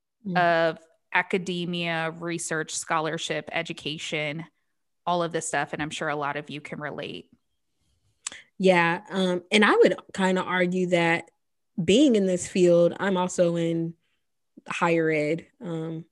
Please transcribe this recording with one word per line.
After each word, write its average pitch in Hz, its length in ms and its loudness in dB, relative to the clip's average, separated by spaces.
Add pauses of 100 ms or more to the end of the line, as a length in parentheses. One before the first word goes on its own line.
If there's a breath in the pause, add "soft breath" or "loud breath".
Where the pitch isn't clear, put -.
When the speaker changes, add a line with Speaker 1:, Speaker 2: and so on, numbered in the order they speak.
(260)
Speaker 1:
Mm. 180 120 -2
Speaker 2:
of 165 400 4 (340)
academia, 175 1040 -2
research, 165 560 -6
scholarship, 156 760 -4
education, 160 920 -6 (640)
all 175 160 0
of 165 80 -2
this 165 160 -4
stuff. 147 260 -4
And 151 80 -8
I'm 151 100 -6
sure 160 180 -6
a 147 80 -2
lot 143 200 -4
of 147 140 -10
you 143 100 -10
can 151 200 -14
relate. - 500 -12 (1300 loud breath)
Speaker 1:
Yeah. 175 520 4
Um, 180 420 -2
and 214 120 6
I 277 120 4
would 453 180 6 (200)
kinda 185 280 0
argue 180 460 0
that 170 420 2 (540)
being 233 320 6
in 196 100 2
this 180 220 -2
field, 170 500 4
I'm 190 180 0
also 180 380 0
in 165 400 -2 (720)
higher 165 420 2
ed. 156 360 -2 (140)
Um, 165 520 -8